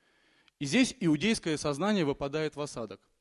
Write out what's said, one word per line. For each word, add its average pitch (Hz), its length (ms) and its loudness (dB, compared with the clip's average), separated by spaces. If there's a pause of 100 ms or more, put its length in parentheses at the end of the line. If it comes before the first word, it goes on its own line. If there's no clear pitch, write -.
(580)
и 147 60 -6
здесь 196 360 4
иудейское 160 560 2
сознание 165 480 0
выпадает 143 520 -2
в 139 40 -6
осадок. 113 400 -10 (200)